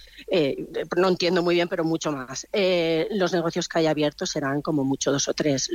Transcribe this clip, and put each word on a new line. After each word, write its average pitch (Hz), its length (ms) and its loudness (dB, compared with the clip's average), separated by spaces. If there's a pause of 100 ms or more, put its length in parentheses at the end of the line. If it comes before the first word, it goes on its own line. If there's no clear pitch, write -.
(300)
Eh, 151 360 0 (300)
no 185 120 4
entiendo 175 340 2
muy 175 120 2
bien, 175 140 2
pero 170 160 -2
mucho 160 280 0
más. 131 400 -8
Eh, 170 580 2
los 185 220 0
negocios 170 360 0
que - 100 -2
hay 165 80 4
abiertos 151 440 0
serán 143 320 -2
como 147 220 0
mucho 135 260 0
dos 139 180 0
o 139 60 -4
tres. 143 400 0